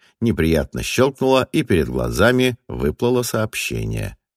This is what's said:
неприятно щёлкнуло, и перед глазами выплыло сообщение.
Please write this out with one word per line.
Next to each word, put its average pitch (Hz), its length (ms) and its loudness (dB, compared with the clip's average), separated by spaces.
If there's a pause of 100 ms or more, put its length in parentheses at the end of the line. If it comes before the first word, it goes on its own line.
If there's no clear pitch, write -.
(220)
неприятно 80 640 0
щёлкнуло, 131 680 2
и 156 120 0
перед 78 240 2
глазами 98 800 2
выплыло 120 560 -2
сообщение. 55 920 -4 (220)